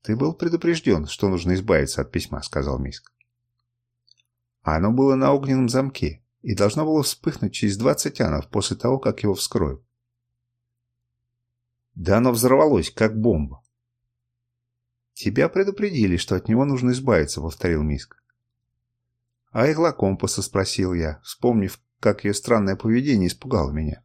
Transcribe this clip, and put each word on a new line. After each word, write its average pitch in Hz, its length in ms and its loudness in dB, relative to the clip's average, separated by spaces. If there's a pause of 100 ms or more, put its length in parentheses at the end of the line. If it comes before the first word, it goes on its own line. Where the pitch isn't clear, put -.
"Ты 107 140 -2
был 143 180 -2
предупреждён, 165 720 0
что - 220 -2
нужно 90 240 0
избавиться 92 480 0
от 71 100 -6
письма", - 300 -6
сказал 69 380 -4
Миск. 67 320 -10 (1500)
"Оно 80 300 0
было 135 240 4
на 135 180 2
огненном 135 360 0
замке 131 540 -4 (180)
и 110 140 -4
должно 107 300 0
было 156 180 2
вспыхнуть - 500 -4
через 101 240 -2
двадцать 131 440 -2
анов 78 280 -2
после - 280 -4
того, 127 220 0
как 120 240 -4
его 104 100 0
вскроют". 76 500 -4 (2000)
"Да 90 220 2
оно 123 140 4
взорвалось, 123 600 4
как 110 280 0
бомба". 78 440 0 (1500)
"Тебя 127 360 0
предупредили, 190 680 0
что - 180 -2
от 92 120 -4
него 117 160 2
нужно 127 280 0
избавиться", 113 500 0
повторил 80 420 -2
Миск. 73 340 -6 (1300)
"А 123 200 2
игла 156 200 2
компаса?" 98 500 -2
спросил 95 520 -2
я, 80 300 -4
вспомнив, 113 560 0 (200)
как 101 240 0
её 101 100 0
странное 101 420 0
поведение 113 520 2
испугало 82 440 -2
меня. 78 340 -6